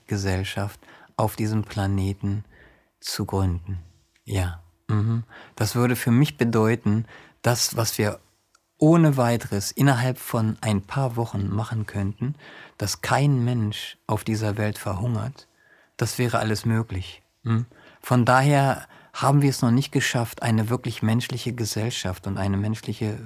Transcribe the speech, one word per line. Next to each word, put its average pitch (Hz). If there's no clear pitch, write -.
Gesellschaft 98
auf 110
diesem 110
Planeten 98
zu -
gründen. 95
Ja. 92
Mhm. 110
Das 113
würde 120
für -
mich 139
bedeuten, 113
das, -
was 113
wir 104
ohne 156
weiteres 117
innerhalb 131
von 110
ein 101
paar 127
Wochen 101
machen 107
könnten, 101
dass -
kein 135
Mensch 117
auf 113
dieser 107
Welt 107
verhungert, 104
das -
wäre 117
alles 110
möglich. 110
Hm? 117
Von 123
daher 135
haben 139
wir 139
es 131
noch 120
nicht 127
geschafft, -
eine 110
wirklich 120
menschliche 113
Gesellschaft 110
und 98
eine 98
menschliche 107